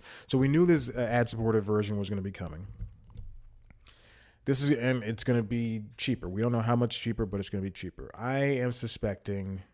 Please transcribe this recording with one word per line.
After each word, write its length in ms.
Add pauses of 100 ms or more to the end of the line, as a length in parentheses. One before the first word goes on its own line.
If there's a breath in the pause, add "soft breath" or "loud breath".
(280 loud breath)
So 100
we 100
knew 180
this, 240
uh, 200
ad-supported 540
version 340
was 120
gonna 120
be 100
coming. 360 (1800 soft breath)
This 160
is, 100
and 320
it's 220
gonna 180
be 400 (140)
cheaper. 320
We 120
don't 120
know 80
how 160
much 240
cheaper, 240
but 160
it's 80
gonna 140
be 80
cheaper. 440
I 220
am 340
suspecting 920 (100)